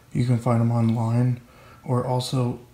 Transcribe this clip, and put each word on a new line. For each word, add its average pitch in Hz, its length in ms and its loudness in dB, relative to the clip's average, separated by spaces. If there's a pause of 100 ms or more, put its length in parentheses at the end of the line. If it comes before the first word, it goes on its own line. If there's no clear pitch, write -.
(120)
You 120 140 0
can 123 120 2
find 117 240 2
'em 117 100 2
online, 117 680 0 (440)
or 123 220 -2
also 127 540 -2 (140)